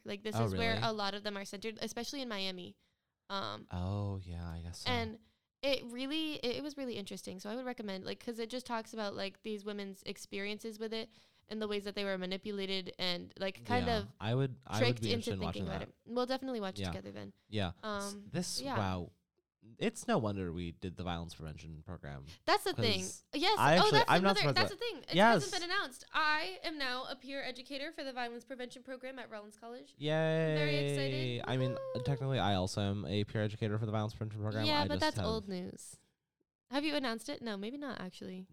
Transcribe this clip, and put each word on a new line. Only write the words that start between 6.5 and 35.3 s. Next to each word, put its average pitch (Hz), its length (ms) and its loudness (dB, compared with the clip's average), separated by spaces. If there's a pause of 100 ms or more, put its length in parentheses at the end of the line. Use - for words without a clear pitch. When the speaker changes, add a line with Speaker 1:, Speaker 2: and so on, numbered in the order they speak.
Speaker 1:
it 269 60 -4
was 285 140 -8
really 247 200 -4
interesting. 196 420 -8
So 202 100 -8
I 214 60 -4
would 254 100 -6
recommend, 208 380 -6
like, 202 160 -6
'cause 233 200 -6
it 226 100 -4
just 247 160 -6
talks 226 280 -6
about, 208 220 -4
like, 196 280 -6
these 214 200 -4
women's 202 400 -6
experiences 208 760 -6
with 220 140 -4
it 226 160 -4 (400)
and 214 120 -2
the 214 60 0
ways 208 160 0
that 196 120 -6
they 202 100 0
were 196 120 0
manipulated 190 840 -2
and, 180 380 -2
like, 196 280 -4
kind 240 220 2
Speaker 2:
Yeah, 233 120 4
Speaker 1:
of 202 80 -4 (120)
Speaker 2:
I 110 160 2
would, 131 200 2 (120)
I 104 120 0
would 117 60 8
Speaker 1:
tricked 120 160 4
Speaker 2:
be 113 60 2
Speaker 1:
into - 60 4
Speaker 2:
interested 226 200 0
in 185 60 -2
Speaker 1:
thinking 190 60 -2 (200)
Speaker 2:
watching - 20 -2
Speaker 1:
about 190 120 -2
Speaker 2:
that. 196 100 -6
Speaker 1:
it. - 60 -20 (100)
We'll 240 220 0
definitely 262 340 -2
watch 190 180 -4
it 98 40 0
Speaker 2:
Yeah. 92 80 0
Speaker 1:
together 95 200 -6
then. 98 220 -10 (160)
Speaker 2:
Yeah. 101 220 2 (120)
S-, 101 300 -4
Speaker 1:
Um, 202 180 -12
Speaker 2:
this, 180 300 -2
Speaker 1:
yeah. 262 160 -2
Speaker 2:
wow. 92 340 0 (680)
It's - 300 -2
no 226 100 4
wonder 98 340 0
we 85 220 -2
did 90 240 -6
the 90 60 -6
violence 85 320 -4
prevention 78 480 -10
program. 71 420 -10 (200)
Speaker 1:
That's 370 180 4
the 370 100 0
thing. 220 280 2
Speaker 2:
'Cause 185 220 -8 (100)
Speaker 1:
Yes. 370 240 4
Speaker 2:
I 147 180 8
Speaker 1:
Oh, - 40 10
Speaker 2:
actually, 427 200 8
Speaker 1:
that's 480 120 6
Speaker 2:
I'm 180 120 8
not 196 80 8
Speaker 1:
another, 285 80 4
Speaker 2:
surprised - 180 4
Speaker 1:
that's 370 140 4
Speaker 2:
by 403 40 -6
Speaker 1:
the - 40 -18
thing. 466 300 -4
It - 60 -2
Speaker 2:
Yes. 202 280 10
Speaker 1:
hasn't 381 180 -2
been - 100 -4
announced. 359 320 -2 (100)
I 311 500 2
am 320 140 -4
now 254 280 -2
a 269 100 -6
peer 269 280 -8
educator 262 480 -6
for 320 120 -8
the 269 100 -6
violence 240 320 -6
prevention 247 380 -10
program 262 360 -10
at 226 100 -10
Rollins 214 280 -12
College. 240 400 -14
Speaker 2:
Yay. 160 580 4
Speaker 1:
Very 147 220 4
excited. 135 680 2
Speaker 2:
I 127 100 2
mean, 127 180 2 (200)
Speaker 1:
Woohoo. - 100 0
Speaker 2:
technically, 135 340 2
I 98 160 6
also 92 260 2
am 101 240 2
a 101 200 4
peer - 180 0
educator 107 340 0
for 113 80 0
the 107 60 0
violence 107 220 0
prevention 107 280 -4
program. 107 240 0
Speaker 1:
Yeah, 302 160 4
Speaker 2:
I - 60 2
Speaker 1:
but 294 80 2
Speaker 2:
just - 60 2
Speaker 1:
that's 311 160 2
Speaker 2:
have 202 80 2
Speaker 1:
old 220 220 0